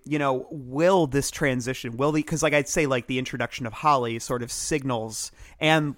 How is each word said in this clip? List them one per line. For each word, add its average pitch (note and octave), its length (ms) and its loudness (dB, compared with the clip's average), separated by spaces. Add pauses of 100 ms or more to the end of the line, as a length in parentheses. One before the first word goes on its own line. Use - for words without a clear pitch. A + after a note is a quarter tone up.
you D3 120 -2
know, C3+ 320 0
will D#3 560 2
this C3+ 240 0
transition, B2+ 680 -2
will C#3 140 2
the, D3+ 100 2
'cause, D3+ 220 -2
like, D3+ 100 2
I'd D3 160 2
say, D#3 180 2
like, C3 200 0
the B2+ 140 -2
introduction B2 440 -6
of A2 80 -6
Holly B2 460 2
sort B2 240 -4
of A#2 80 -8
signals, B2 800 -4 (300)
and D#3 380 2